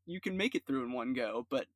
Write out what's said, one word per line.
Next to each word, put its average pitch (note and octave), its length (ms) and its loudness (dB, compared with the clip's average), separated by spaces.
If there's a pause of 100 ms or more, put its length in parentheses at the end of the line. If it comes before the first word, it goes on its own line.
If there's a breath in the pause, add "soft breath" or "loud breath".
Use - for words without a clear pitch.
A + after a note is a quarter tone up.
you F3+ 160 -6
can F#3 160 0
make C4 180 2
it D3+ 100 -2
through C3+ 200 2
in B2 80 -2
one B2 200 0
go, A#2 360 0
but C3 260 0